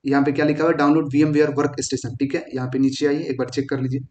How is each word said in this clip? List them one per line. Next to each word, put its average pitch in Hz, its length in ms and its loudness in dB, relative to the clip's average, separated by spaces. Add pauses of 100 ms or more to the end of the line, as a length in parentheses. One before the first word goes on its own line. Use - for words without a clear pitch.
यहाँ 139 200 2
पे 143 80 2
क्या 151 120 0
लिखा 151 180 0
हुआ 165 80 4
है? 160 60 2
Download 147 360 2
VMware 147 420 4
वर्क 147 260 -2
स्टेशन। 120 360 -6
ठीक 139 180 -2
है, 170 100 -4 (100)
यहाँ 127 140 -4
पे 131 100 -2
नीचे 135 280 2
आइए, 147 160 0
एक 196 160 -6
बार - 120 -2
check 139 200 -4
कर 127 100 -2
लीजिए। 131 200 -2 (100)